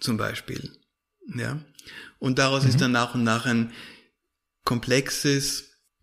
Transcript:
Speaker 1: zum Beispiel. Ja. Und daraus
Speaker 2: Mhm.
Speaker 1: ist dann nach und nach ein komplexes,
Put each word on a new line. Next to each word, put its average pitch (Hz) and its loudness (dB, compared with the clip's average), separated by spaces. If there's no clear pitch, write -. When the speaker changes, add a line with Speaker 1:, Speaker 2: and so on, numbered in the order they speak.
Speaker 1:
zum 117 -2
Beispiel. - -6
Ja. 120 -6
Und 131 0
daraus 135 4
Speaker 2:
Mhm. 131 6
Speaker 1:
ist 127 4
dann 131 4
nach 120 2
und 123 0
nach 117 2
ein 117 2
komplexes, 135 0